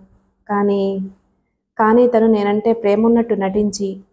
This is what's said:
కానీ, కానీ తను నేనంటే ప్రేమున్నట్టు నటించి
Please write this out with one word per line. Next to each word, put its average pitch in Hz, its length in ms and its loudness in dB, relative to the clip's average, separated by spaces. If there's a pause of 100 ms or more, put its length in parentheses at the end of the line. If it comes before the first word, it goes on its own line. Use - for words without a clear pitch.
(480)
కానీ, 196 640 -2 (680)
కానీ 233 300 4
తను 226 180 2
నేనంటే 208 460 0
ప్రేమున్నట్టు 226 600 0
నటించి 196 680 -4 (120)